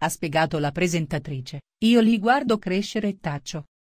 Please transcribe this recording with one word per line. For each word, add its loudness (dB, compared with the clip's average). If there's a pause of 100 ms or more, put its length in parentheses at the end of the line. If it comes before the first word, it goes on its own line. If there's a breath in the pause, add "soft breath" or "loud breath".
ha 2
spiegato 0
la 0
presentatrice. -4 (240)
"Io 6
li 4
guardo 2
crescere -2
e -4
taccio. -8 (280)